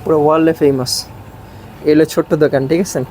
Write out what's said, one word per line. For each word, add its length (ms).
পুরো 160
ওয়ার্ল্ডে 340
ফেমাস। 520
এই 100
হলো 100
ছোট্ট 280
দোকান, 340
ঠিক 140
আছে? 180